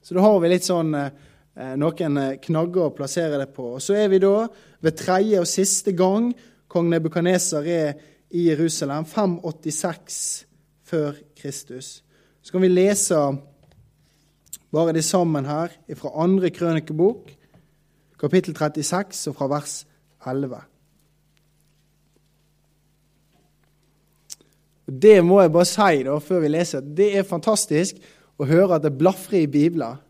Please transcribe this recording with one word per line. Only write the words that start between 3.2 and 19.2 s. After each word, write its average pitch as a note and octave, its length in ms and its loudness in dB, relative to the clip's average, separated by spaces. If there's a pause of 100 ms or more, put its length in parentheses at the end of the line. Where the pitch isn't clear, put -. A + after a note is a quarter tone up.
det C3+ 160 -8
på. B2 220 -12
Og C#3 40 -12
så G3 160 -2
er G#3 140 0
vi F#3+ 100 4
da G3+ 280 2 (340)
ved D#3+ 160 0
tredje F#3+ 420 0
og E3+ 80 -2
siste - 480 -2
gang G3+ 380 0 (340)
kong E3+ 220 0
Nebukadnesar E3 760 0
er D#3+ 280 -2 (380)
i E3+ 180 0
Jerusalem, D#3 560 -2
fem F3+ 340 -2
åttiseks - 1040 -8 (420)
før D3 300 -4 (180)
Kristus. - 680 -16 (400)
Så - 100 -20
kan F#3 120 0
vi F#3 80 4
lese F#3 480 2 (1500)
bare D#3+ 240 0
det D#3+ 80 0
sammen D#3+ 440 0
her D#3+ 260 -6 (260)
fra C#3 140 -10 (100)
andre F#3 300 2
krønikebok, E3 800 -2 (880)
kapittel E3+ 360 0
trettiseks, D#3 760 -4